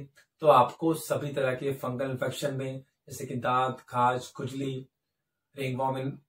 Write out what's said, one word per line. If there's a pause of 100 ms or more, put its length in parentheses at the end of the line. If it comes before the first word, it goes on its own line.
(420)
तो
आपको
सभी
तरह
के
fungal
infection
में (260)
जैसे
कि
दांत,
खाज, (100)
खुजली, (680)
रिंगवॉर्म
इन-, (160)